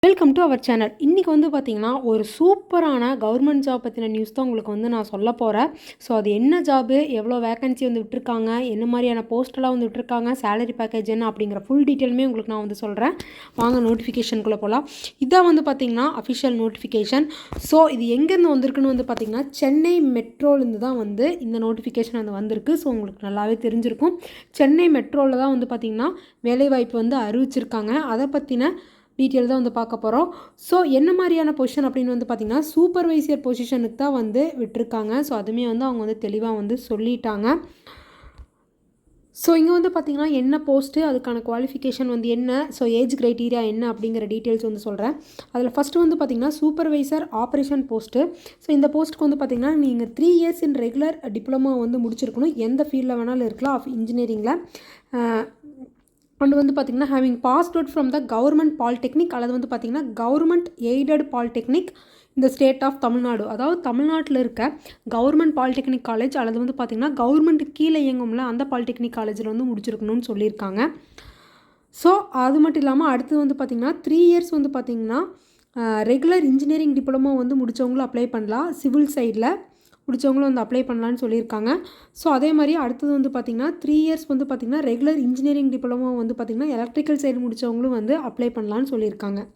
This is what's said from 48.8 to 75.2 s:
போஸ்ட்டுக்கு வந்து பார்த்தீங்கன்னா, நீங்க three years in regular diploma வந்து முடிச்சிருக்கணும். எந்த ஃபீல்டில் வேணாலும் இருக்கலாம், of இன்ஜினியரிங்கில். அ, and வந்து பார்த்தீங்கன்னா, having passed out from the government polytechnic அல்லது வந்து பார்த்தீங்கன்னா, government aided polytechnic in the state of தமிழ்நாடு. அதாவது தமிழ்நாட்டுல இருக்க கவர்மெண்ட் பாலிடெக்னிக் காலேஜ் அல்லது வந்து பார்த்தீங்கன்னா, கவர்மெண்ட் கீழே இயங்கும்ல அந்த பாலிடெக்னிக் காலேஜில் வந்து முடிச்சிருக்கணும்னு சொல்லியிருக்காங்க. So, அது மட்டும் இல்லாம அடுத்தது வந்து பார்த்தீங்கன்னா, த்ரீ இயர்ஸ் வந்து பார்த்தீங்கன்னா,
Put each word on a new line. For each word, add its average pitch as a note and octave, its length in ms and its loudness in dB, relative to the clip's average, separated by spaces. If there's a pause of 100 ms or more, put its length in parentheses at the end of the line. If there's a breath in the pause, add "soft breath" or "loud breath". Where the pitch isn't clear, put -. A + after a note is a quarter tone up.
போஸ்ட்டுக்கு D4+ 400 0
வந்து C#4+ 80 2
பார்த்தீங்கன்னா, C4+ 380 -2
நீங்க B3+ 300 0
three D#4 280 2 (100)
years E4+ 220 -2
in D4 80 2
regular C4 420 -2 (180)
diploma C4 460 0
வந்து A#3+ 200 0
முடிச்சிருக்கணும். A#3 560 -2
எந்த B3+ 360 0
ஃபீல்டில் B3+ 300 -2
வேணாலும் B3 240 -2
இருக்கலாம், C4 420 -2
of C4 60 -10
இன்ஜினியரிங்கில். A#3 640 -2 (560 loud breath)
அ, A#3 380 -2 (840)
and C#4 160 4
வந்து C#4+ 180 4
பார்த்தீங்கன்னா, C4 380 -2
having C4 320 2
passed D#4+ 320 2
out D#4+ 200 0
from C4 180 0
the D4 80 0
government D4 580 2
polytechnic B3 480 -2
அல்லது B3 260 -4
வந்து B3 180 -4
பார்த்தீங்கன்னா, A#3+ 320 -6 (120)
government D#4+ 500 2 (160)
aided C#4 520 0
polytechnic A#3+ 540 -2 (500 soft breath)
in C4 60 2
the C4 60 4
state C4 360 2
of - 140 -2
தமிழ்நாடு. A#3+ 500 -2
அதாவது C4+ 320 -2
தமிழ்நாட்டுல D4 580 0
இருக்க B3 400 -2 (320 loud breath)
கவர்மெண்ட் D4 460 4
பாலிடெக்னிக் C4 520 -2
காலேஜ் A#3+ 280 -2
அல்லது A3+ 220 -2
வந்து B3 200 -4
பார்த்தீங்கன்னா, A#3+ 340 -4
கவர்மெண்ட் D4+ 480 2 (120)
கீழே D#4 400 2
இயங்கும்ல A#3+ 240 -2
அந்த B3+ 340 -4
பாலிடெக்னிக் A#3+ 400 -4
காலேஜில் G#3+ 360 -6
வந்து A3+ 180 -4
முடிச்சிருக்கணும்னு A3 640 -4
சொல்லியிருக்காங்க. G#3+ 640 -2 (1000 loud breath)
So, - 220 4 (180)
அது C4 280 2
மட்டும் D4+ 240 4
இல்லாம C#4 240 2
அடுத்தது C#4+ 400 0
வந்து C#4 80 0
பார்த்தீங்கன்னா, C4 380 -2 (160)
த்ரீ D#4 100 4 (140)
இயர்ஸ் F4 180 2
வந்து C#4+ 180 0
பார்த்தீங்கன்னா, A#3+ 560 -4 (520 soft breath)